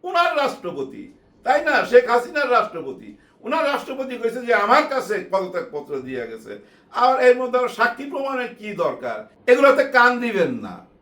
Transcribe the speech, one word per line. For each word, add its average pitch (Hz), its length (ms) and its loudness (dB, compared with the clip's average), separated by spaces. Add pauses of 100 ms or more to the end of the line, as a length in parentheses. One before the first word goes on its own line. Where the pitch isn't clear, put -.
ওনার 349 340 0
রাষ্ট্রপতি, 147 760 -6 (320)
তাই 294 200 2
না? 277 220 0
শেখ 240 240 6
হাসিনার 247 400 0
রাষ্ট্রপতি। 170 680 -2 (240)
ওনার 311 240 -2
রাষ্ট্রপতি 262 520 -4
কইছে 226 260 -4
যে 240 120 0
আমার 220 360 4
কাছে 214 400 -4
পদত্যাগপত্র 156 720 -6
দিয়ে 123 260 -8
গেছে, 110 320 -14 (320)
আর 254 300 2
এর 247 160 6
মধ্যে 254 220 -2
আবার 247 100 0
সাক্ষী 240 420 -2
প্রমাণের 269 440 -6
কি 214 180 -12
দরকার? 127 800 -6
এগুলোতে 269 320 6
কান 247 360 4
দিবেন 190 340 0
না 92 320 -12 (160)